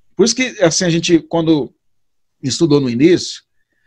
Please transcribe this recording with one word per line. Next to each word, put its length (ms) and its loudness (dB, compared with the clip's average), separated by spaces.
por 80 2
isso 100 0
que, 280 -4
assim, 240 0
a 40 2
gente, 300 2
quando 540 -2
estudou 380 0
no 80 -2
início, 540 0